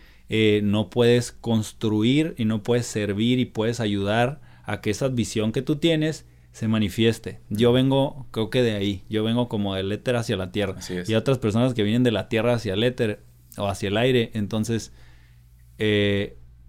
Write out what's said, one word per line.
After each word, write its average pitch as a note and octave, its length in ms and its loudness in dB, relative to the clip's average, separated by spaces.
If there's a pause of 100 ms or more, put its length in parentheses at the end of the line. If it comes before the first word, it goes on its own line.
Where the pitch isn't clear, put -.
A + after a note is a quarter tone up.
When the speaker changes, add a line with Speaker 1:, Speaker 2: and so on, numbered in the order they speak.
(300)
Speaker 1:
eh, G#2+ 340 4
no G#2 260 0
puedes A#2+ 440 4
construir A2+ 1040 0
y A#2 80 -2
no G#2+ 180 -2
puedes A#2+ 240 0
servir A2 520 0
y B2 60 0
puedes A2+ 360 0
ayudar G#2+ 580 0 (240)
a G#2 160 -4
que - 120 -2
esa C3 180 -2
visión A2 420 -2
que C3+ 100 -2
tú D3+ 140 -2
tienes D#3 500 0 (280)
se - 140 -4
manifieste. A2 720 0 (100)
Yo A#2 240 4
vengo, C3+ 560 0
creo A2 220 -4
que B2+ 100 2
de A#2 120 2
ahí, G2+ 360 -4
yo G#2+ 140 -2
vengo A#2 260 0
como G2+ 240 -4
del F#2+ 180 -4
éter A2+ 240 -2
hacia A#2 220 -2
la F#2 140 -6
tierra. F#2+ 260 -2
Speaker 2:
Así F#2 160 -10
es. F2+ 160 -4
Speaker 1:
Y A2 40 0
hay A2 40 2
otras B2+ 220 0
personas A#2 340 2
que A#2 80 0
vienen A2 220 2
de A#2+ 80 4
la F#2+ 180 -2
tierra A2+ 240 2
hacia A2 220 -2
el G#2+ 80 0
éter A#2+ 400 -2 (340)
o G2+ 100 -2
hacia G2 220 -4
el G2+ 80 0
aire, B2 380 2
entonces, G#2+ 560 -4 (840)
eh, G#2 600 0 (320)